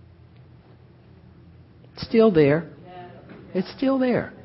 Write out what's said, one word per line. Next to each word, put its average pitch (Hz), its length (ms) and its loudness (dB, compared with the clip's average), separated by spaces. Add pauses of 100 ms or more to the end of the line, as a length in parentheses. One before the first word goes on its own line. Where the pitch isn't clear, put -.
(1900)
It's - 140 -16
still 220 240 4
there. 156 380 2 (840)
It's 185 220 -6
still 269 240 -2
there. 240 340 -2 (120)